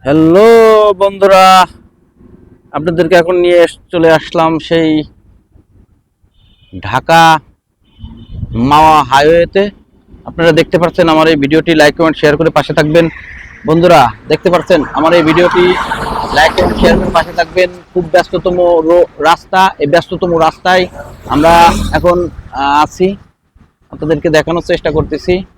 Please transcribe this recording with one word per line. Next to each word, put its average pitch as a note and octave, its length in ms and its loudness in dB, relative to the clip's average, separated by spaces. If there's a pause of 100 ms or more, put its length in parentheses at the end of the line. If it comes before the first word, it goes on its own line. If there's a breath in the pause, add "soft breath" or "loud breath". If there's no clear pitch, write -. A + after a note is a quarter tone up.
হ্যালো D#3+ 440 4 (500)
বন্ধুরা, F#3+ 680 4 (1040)
আপনাদেরকে E3 420 -2
এখন F3 220 2
নিয়ে F3 220 2
এস-, E3 200 0 (140)
চলে E3 180 2
আসলাম D#3+ 480 -2
সেই D#3+ 440 -2 (1800)
ঢাকা D#3+ 540 2 (1120)
মাওয়া D3 520 2
হাইওয়েতে। E3 680 0 (540)
আপনারা E3 280 -2
দেখতে D#3+ 260 0
পাচ্ছেন E3 300 -2
আমার D#3 200 2
এই D#3+ 80 0
ভিডিওটি, D3+ 360 -2
like, D3 240 2
কমেন্ট, D#3+ 200 -2
শেয়ার D3 200 0
করে D#3+ 140 -2
পাশে D3+ 220 -4
থাকবেন। D#3+ 360 0 (580)
বন্ধুরা, D#3+ 440 2 (180)
দেখতে D#3+ 220 -2
পাচ্ছেন F3 420 0
আমার D#3 200 -2
এই F3 100 2
ভিডিওটি, F3 420 0 (720)
like, D#3 200 0
কমেন্ট, F3+ 240 -2
শেয়ার E3+ 180 2
করে - 120 -4
পাশে E3 220 -4
থাকবেন। F3 380 -4 (240)
খুব F3+ 180 -4
ব্যস্ততম F3+ 440 -2 (320)
রো-, F3 200 2 (100)
রাস্তা, F3 600 0
এই D3 80 -4
ব্যস্ততম E3+ 520 -4
রাস্তায় F3+ 480 0 (400)
আমরা D3+ 260 2 (400)
এখন, F3 360 -2 (240)
আহ, C#3 320 -2
আছি, F#3+ 320 -4 (720)
আপনাদেরকে D#3 400 -6
দেখানোর D#3+ 320 -2
চেষ্টা E3 280 -4
করতেছি। D3+ 440 -4 (240)